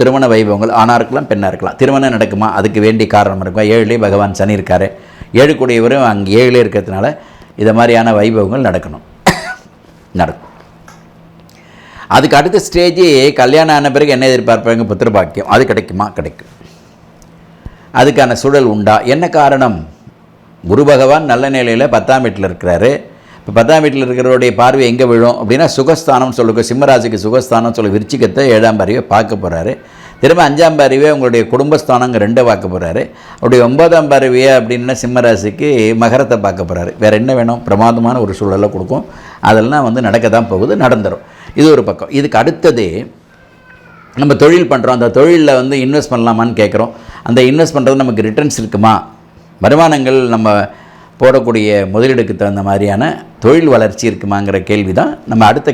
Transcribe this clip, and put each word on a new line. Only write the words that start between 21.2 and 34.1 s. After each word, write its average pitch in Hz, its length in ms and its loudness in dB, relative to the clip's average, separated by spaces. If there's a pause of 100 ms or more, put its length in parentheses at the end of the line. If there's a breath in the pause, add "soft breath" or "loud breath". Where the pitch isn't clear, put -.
நல்ல 123 120 -2 (100)
நிலையில 123 400 0
பத்தாம் 127 320 0
வீட்டுல 98 240 -4
இருக்கிறாரு. 90 400 0 (480 loud breath)
இப்ப - 180 -14
பத்தாம் 147 280 2
வீட்டுல 135 220 -2
இருக்கிறவருடைய 127 440 0 (100)
பார்வை 131 300 2
எங்க 123 200 0
விழும் 120 300 2
அப்படின்னா, 127 260 0 (100)
சுகஸ்தானம் 131 600 0
சொல்லுங்க, 113 320 0
சிம்மராசிக்கு 120 560 0
சுகஸ்தானம் 117 520 -2
சொல்லு, 104 180 -2
விருச்சிகத்தை 107 480 -2 (140)
ஏழாம் 110 240 0
பார்வையை 107 220 -2 (120)
பார்க்க 107 300 -2
போறாரு. 85 280 -6 (500 loud breath)
திரும்ப 156 260 4
அஞ்சாம் 156 320 2
பார்வையை 135 340 2
உங்களுடைய 123 280 0 (100)
குடும்பஸ்தானங்க 127 720 0
ரெண்டை 117 240 2
பார்க்க 95 260 -2
போறாரு. 87 280 -6 (360 loud breath)
அப்படி 123 180 2 (120)
ஒன்பதாம் 156 440 2